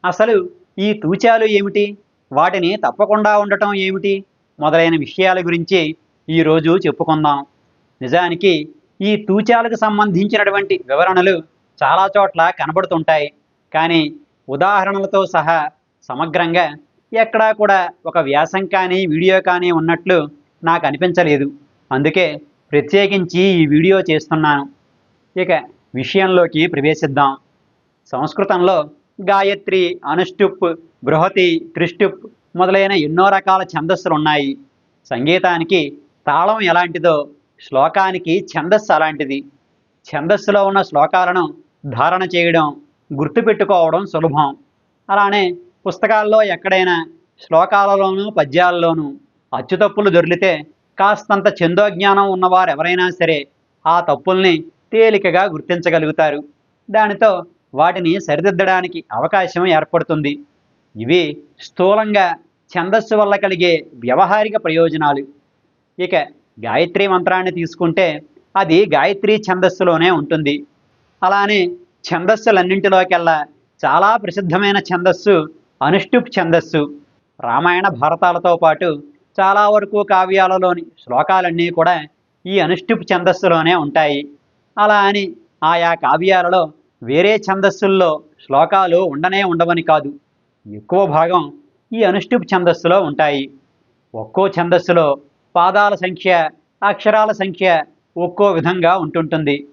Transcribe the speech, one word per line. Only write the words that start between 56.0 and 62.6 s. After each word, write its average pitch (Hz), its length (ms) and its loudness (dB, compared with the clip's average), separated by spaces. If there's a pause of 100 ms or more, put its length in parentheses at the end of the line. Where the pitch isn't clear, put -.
దానితో 202 540 0 (300)
వాటిని 175 460 0
సరిదిద్దడానికి 180 920 -2
అవకాశం 175 540 -2
ఏర్పడుతుంది. 156 720 -2 (580)
ఇవి 151 400 0 (240)
స్థూలంగా 196 760 0 (420)